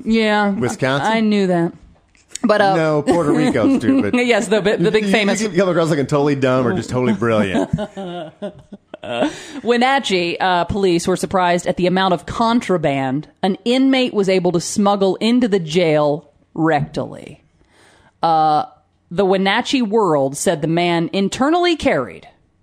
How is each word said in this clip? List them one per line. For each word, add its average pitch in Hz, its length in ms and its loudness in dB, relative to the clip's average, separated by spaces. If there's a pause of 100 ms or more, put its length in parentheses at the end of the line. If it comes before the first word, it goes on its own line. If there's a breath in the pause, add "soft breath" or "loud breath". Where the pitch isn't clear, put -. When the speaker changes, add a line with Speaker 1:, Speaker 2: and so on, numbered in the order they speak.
Speaker 1:
yeah. 214 460 2
Speaker 2:
Wisconsin? 139 640 -2
Speaker 1:
I 226 100 0
knew 208 260 2
that." 170 260 0 (720)
But, 214 180 4
uh, 196 140 2
Speaker 2:
No, 156 260 0
Puerto 170 320 2
Rico, - 440 2
Speaker 1:
<laughs> - 20 -4
Speaker 2:
stupid. 233 360 0
Speaker 1:
Yes, 240 320 2
the 208 140 0
bi-, 196 160 0
the 185 140 0
big 214 120 2
Speaker 2:
You, 208 60 -2
you, 190 40 2
Speaker 1:
famous 208 280 0
Speaker 2:
you 214 80 -2
come 185 180 0
across, 165 220 0
like, 156 100 0
and 131 80 -2
totally 143 280 0
dumb 131 300 0
or 113 80 0
just 113 160 -4
totally 127 240 0
brilliant. 104 600 0
Speaker 1:
<laughs> 202 1900 -8
Wenatchee, 233 760 0
uh, 180 260 0
police 190 420 0
were 185 100 2
surprised 180 500 0
at 180 100 -2
the 175 100 0
amount 185 260 2
of - 120 -2
contraband 156 1000 -2 (140)
an 190 240 0
inmate 262 480 2
was 196 160 0
able 180 240 2
to 170 80 0
smuggle 202 560 0
into 240 300 2
the 196 120 0
jail 151 720 0 (240)
rectally. 147 840 -2 (840 soft breath)
Uh, 156 440 2 (460)
the 190 140 0
Wenatchee 196 560 0
World 165 560 0
said 170 240 -2
the 160 60 -2
man 170 460 0
internally 311 600 0
carried, 135 520 -4 (360)